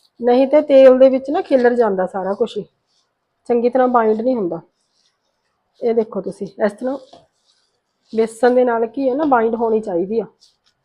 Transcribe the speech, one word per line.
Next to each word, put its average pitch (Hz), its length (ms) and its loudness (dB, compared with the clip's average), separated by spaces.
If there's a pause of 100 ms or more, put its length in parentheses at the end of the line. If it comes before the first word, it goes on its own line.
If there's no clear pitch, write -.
(200)
ਨਹੀਂ 247 280 2
ਤੇ 294 140 2
ਤੇਲ 269 380 6
ਦੇ 269 100 6
ਵਿੱਚ 262 200 -4
ਨਾ 339 120 -4
ਖਿਲਰ 247 340 0
ਜਾਂਦਾ 202 320 0
ਸਾਰਾ 190 260 -6
ਕੁਛ 214 240 -6
ਹੀ, 196 60 -8 (880)
ਚੰਗੀ 240 200 0
ਤਰ੍ਹਾਂ 254 200 0
ਬਾਈਂਡ 220 320 0
ਨਹੀਂ 254 140 -2
ਹੁੰਦਾ। 170 260 -6 (1200)
ਇਹ 233 140 -2
ਦੇਖੋ 220 260 -4
ਤੁਸੀਂ, 190 260 -12 (180)
ਇਸ - 60 -2
ਤਰ੍ਹਾਂ 262 260 -8 (1160)
ਬੇਸਣ 226 420 0
ਦੇ 247 80 2
ਨਾਲ 233 240 -2 (100)
ਘੀਆ 262 180 -2
ਨਾ 311 100 -2
ਬਾਈਂਡ 233 300 0
ਹੋਣੀ 226 260 -2
ਚਾਹੀਦੀ 190 380 -4
ਆ। 170 60 -4 (600)